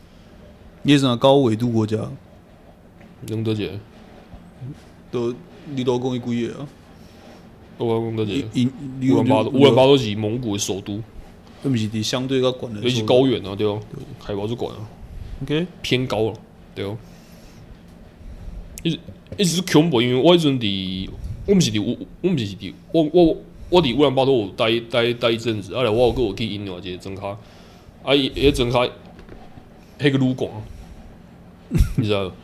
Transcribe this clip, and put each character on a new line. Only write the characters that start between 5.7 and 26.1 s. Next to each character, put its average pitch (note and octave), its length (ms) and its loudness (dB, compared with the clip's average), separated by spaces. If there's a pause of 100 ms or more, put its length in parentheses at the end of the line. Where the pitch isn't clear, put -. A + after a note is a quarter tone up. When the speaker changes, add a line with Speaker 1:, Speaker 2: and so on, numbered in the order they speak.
Speaker 1:
你 B2+ 80 -2
都 B2 160 4
讲 B2+ 160 -2
伊 A#2+ 40 -2
几 A#2 280 -2
个 - 120 -8
啊？ C#3+ 80 -10 (1120)
Speaker 2:
我 A2+ 220 0
讲 A2+ 160 -4
得 A2 100 0
几 C#3 160 -2
个？ A2+ 120 -6
Speaker 1:
因， C3 180 2 (300)
因， C3 120 4
Speaker 2:
乌 - 40 6
兰 B2+ 100 2
巴 A2 160 4
托， - 100 -2
Speaker 1:
因 C3 60 2
Speaker 2:
乌 C#3 60 8
兰 B2 100 8
巴 C3 80 8
托 C#3 140 8
是 G#2+ 180 0
蒙 A2 240 -2
古 A2 140 -2
的 G2+ 60 -2
首 G2 200 -4
都。 G#2 220 -8 (600)
Speaker 1:
那 C#3 60 -2
不 B2+ 60 2
是 A2 140 0
伫 A2 120 -4
相 B2+ 240 -2
对 C3 160 0
较 B2+ 120 4
悬 - 80 -10 (120)
的 G#2 80 -10
所 - 0 -
在？ - 20 -
Speaker 2:
那 B2 60 2
是 A#2+ 140 0
高 B2+ 240 6
原 G2+ 180 0
啊， F#2+ 80 -6
对 G#2 160 0
啊， G#2 80 -4 (400)
海 - 160 -10
拔 G2+ 140 -6
就 A#2 80 -4
高 G#2 120 -6
啊。 A#1 80 -10 (680)
Speaker 1:
OK。 D#3 240 -2 (140)
Speaker 2:
偏 B2+ 260 -2
高 G#2+ 220 -2
啊， F#2+ 40 -8 (400)
对 G2 160 -8
啊。 A2 80 -10 (1900)
一 E3+ 60 -2
直， D#3 100 -4 (380)
一 G3+ 60 2
直 E3 140 0
是 F#3 40 -4
恐 E3+ 280 4
怖， A#2+ 120 2
因 B2 80 2
为 B2 60 0
我 D#3 200 6
迄 E3+ 80 4
阵 C3+ 160 2
伫， F#2+ 500 -4 (360)
我 G3 80 2
毋 F#3+ 60 6
是 B2+ 100 2
伫 G#2+ 140 -2
乌， A#2 160 -4 (220)
我 F#3 100 0
毋 D#3+ 60 0
是 A2+ 80 -2 (100)
伫， F#2+ 180 -12 (200)
我， D#3+ 100 4 (100)
我， E3 240 6 (320)
我 F3 140 4
伫 A#2 120 0
乌 D3 80 4
兰 C3 120 4
巴 C3 100 4
托 C3+ 100 4
有 G#2 200 0
待， A#2 240 2 (100)
待， A#2+ 240 2
待 A#2 160 0
一 A#2 80 0
阵 A2 240 -4
子， F#2 140 -10
啊， B2+ 80 -2
来 A2+ 60 2
我 A#2+ 180 4
有 A2 60 2